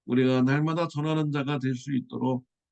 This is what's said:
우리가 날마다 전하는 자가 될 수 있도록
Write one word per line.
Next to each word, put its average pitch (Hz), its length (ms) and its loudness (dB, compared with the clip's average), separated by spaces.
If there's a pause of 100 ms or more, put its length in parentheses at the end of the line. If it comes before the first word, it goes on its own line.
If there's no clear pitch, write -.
우리가 127 360 4
날마다 156 460 2
전하는 156 440 -2
자가 143 280 -2
될 131 140 -2
수 135 200 -8
있도록 127 520 -4 (260)